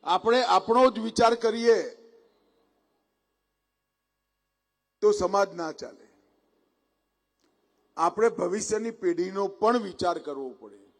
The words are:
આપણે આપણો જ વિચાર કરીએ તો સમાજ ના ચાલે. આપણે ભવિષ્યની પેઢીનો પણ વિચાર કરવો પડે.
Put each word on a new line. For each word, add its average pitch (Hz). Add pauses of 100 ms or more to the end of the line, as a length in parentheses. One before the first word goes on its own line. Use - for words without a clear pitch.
આપણે 220
આપણો 226
જ 214
વિચાર 226
કરીએ 233 (3000)
તો 208
સમાજ 196
ના 165
ચાલે. - (1900)
આપણે 180
ભવિષ્યની 214
પેઢીનો 185
પણ 220
વિચાર 175
કરવો 139
પડે. 104 (220)